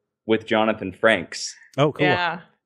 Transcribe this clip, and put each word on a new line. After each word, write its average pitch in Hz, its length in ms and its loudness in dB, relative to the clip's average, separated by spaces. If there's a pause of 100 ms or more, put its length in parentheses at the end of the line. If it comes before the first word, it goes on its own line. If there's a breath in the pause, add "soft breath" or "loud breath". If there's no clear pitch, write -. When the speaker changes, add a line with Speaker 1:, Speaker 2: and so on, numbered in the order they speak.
(260)
Speaker 1:
with 110 200 0
Jonathan 107 480 0
Frakes. - 580 0 (260 loud breath)
Speaker 2:
Oh, 143 140 2
cool. - 140 -2
Speaker 3:
Yeah. 180 340 0 (260)